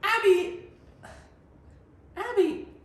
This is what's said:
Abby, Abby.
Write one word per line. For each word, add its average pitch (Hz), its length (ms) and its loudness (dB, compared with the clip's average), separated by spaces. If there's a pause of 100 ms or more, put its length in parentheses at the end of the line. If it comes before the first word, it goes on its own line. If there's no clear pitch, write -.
Abby, 403 560 2 (1600)
Abby. 403 520 0 (180)